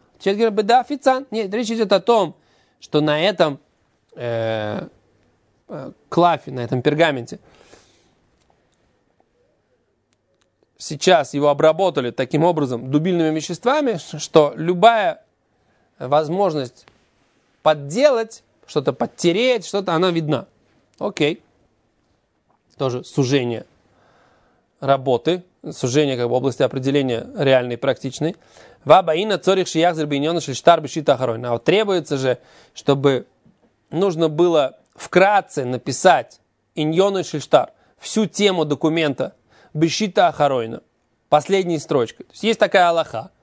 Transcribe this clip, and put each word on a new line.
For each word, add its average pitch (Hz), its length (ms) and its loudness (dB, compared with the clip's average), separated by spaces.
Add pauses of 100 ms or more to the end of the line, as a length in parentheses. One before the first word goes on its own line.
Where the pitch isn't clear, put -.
(160)
Отвечает, 196 220 -2
говорит, 214 280 0
«Да, 233 140 4
официант». 262 520 -2
Нет, 208 220 -4
речь 220 160 -4
идёт 226 220 -2
о 196 80 4
том, 196 360 0 (440)
что - 220 -2
на 151 180 0
этом, 170 400 0 (560)
э, 113 720 -4 (800)
э, 147 240 -14 (180)
клафе, 165 420 0
на 131 100 -8
этом 127 200 -4
пергаменте 147 580 -2 (3500)
сейчас 156 560 0
его 143 160 0
обработали 151 640 0
таким 135 320 -2
образом 139 460 -2
дубильными 156 460 0
веществами, 226 600 -2
что 151 580 0
любая 180 680 2 (760)
возможность 151 880 -2 (760)
подделать, 214 840 0 (220)
что-то 135 260 -2
подтереть, 220 760 -2
что-то, 196 280 -4
она 175 180 2
видна. 151 360 -4 (500)
Окей. 175 460 -4 (1300)
Тоже 127 260 -4
сужение 123 600 -2 (1120)
работы, 135 640 0 (280)
сужение 135 460 0
как 120 120 -2
бы 120 60 0
области 127 280 -2
определения 131 640 -2 (100)
реальной, 127 400 2
практичной. 139 580 -4 (480)
«Ва 165 180 8
баина 180 380 0
цорих 190 280 0
шияхзер 160 380 0
биньона 147 360 -2
шельштар 143 380 2
бешита 143 340 0
ахаройна». 120 360 -4
А - 40 -4
вот 117 100 -4
требуется 180 540 0
же, 131 200 -2 (380)
чтобы 139 500 0 (640)
нужно 165 400 -2
было 151 480 0 (160)
вкратце 190 720 0
написать 127 760 0 (360)
иньона 175 480 0
шельштар, 143 480 0 (260)
всю - 300 -2
тему 190 360 0
документа 151 720 -2 (400)
бешита 175 540 2
ахаройна, 131 560 -2 (460)
последней 175 500 2
строчкой. - 480 -2
То - 60 -20
есть - 100 -12
есть 214 160 0
такая 180 300 4
алаха. 160 420 -4 (120)